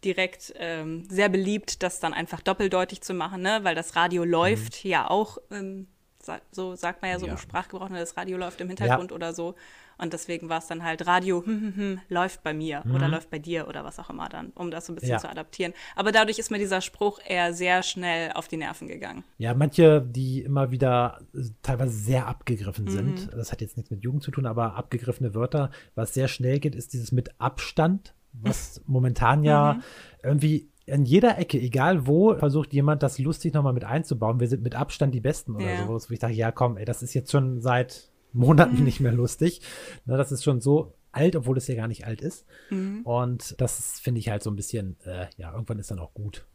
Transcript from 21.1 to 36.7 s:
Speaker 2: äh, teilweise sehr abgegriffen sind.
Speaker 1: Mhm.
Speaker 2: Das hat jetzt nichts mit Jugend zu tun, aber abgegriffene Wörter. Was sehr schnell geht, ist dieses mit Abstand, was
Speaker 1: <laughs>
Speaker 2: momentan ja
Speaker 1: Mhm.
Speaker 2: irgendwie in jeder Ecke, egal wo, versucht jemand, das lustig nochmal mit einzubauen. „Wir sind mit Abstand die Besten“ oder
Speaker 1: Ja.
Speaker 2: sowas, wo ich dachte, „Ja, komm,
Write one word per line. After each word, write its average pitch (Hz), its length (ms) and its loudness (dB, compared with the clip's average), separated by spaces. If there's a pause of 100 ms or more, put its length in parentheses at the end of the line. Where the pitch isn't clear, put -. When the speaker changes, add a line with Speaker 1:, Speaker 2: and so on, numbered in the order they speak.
Speaker 2:
äh, 160 80 -6 (200)
teilweise 127 340 0
sehr 117 300 0
abgegriffen 104 640 -4
sind. 127 380 -2
Speaker 1:
Mhm. - 60 -10
Speaker 2:
Das 113 200 -6
hat - 80 -8
jetzt 107 160 -8
nichts - 140 -8
mit 101 140 -8
Jugend 135 180 -2
zu - 80 -8
tun, 131 160 -2
aber 113 280 -2
abgegriffene 120 600 -4
Wörter. 131 360 0 (240)
Was 113 200 -4
sehr 131 140 2
schnell 127 320 0
geht, 143 140 -2
ist - 180 -12
dieses 120 200 -4
mit - 280 -2
Abstand, 165 720 0 (180)
was - 500 -4
Speaker 1:
<laughs> - 40 -16
Speaker 2:
momentan 127 580 4
ja 147 300 8
Speaker 1:
Mhm. 247 80 -6 (400)
Speaker 2:
irgendwie 147 460 2 (180)
in 139 180 4
jeder 202 340 6
Ecke, 175 220 0
egal 131 460 2
wo, 180 300 8
versucht 143 360 2
jemand, 143 300 4
das 131 160 0
lustig 151 360 -2
nochmal 139 200 4
mit 123 100 -2
einzubauen. 120 560 0
„Wir 120 80 2
sind 120 140 0
mit 120 120 -2
Abstand 135 400 0
die 123 60 0
Besten“ 120 340 -4
oder 101 180 -2
Speaker 1:
Ja. 180 140 -2
Speaker 2:
sowas, 113 220 -4
wo 117 60 -6
ich 113 60 -8
dachte, 117 140 -2
„Ja, 113 160 0
komm, 120 260 0